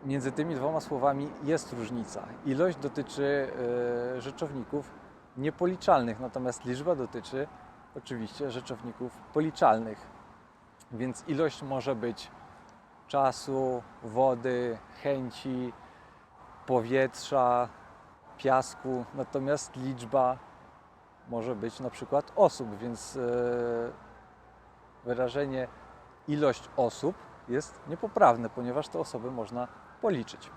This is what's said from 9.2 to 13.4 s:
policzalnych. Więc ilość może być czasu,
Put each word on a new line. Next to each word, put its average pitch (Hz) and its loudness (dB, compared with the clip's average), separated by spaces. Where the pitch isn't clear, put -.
policzalnych. 113 4
Więc 123 -6
ilość 151 0
może 135 -2
być 117 -4
czasu, 135 2